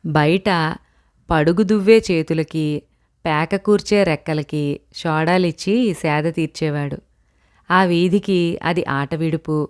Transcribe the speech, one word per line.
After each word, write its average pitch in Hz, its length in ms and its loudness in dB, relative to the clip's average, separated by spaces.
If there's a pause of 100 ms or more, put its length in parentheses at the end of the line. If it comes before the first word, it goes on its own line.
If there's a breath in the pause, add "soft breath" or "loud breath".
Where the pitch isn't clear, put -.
బయట 160 720 -2 (540)
పడుగు 165 320 2
దువ్వే 208 340 4 (140)
చేతులకి, 156 720 -2 (420)
పేక 160 300 0
కూర్చే 202 480 2
రెక్కలకి 151 760 -2 (160)
సోడాలిచ్చి 175 1000 0
సేద 151 400 0
తీర్చేవాడు. 151 640 -4 (760)
ఆ 185 120 6
వీధికి 175 800 0
అది 175 220 -2
ఆట 139 300 -4
విడుపు. 156 540 -4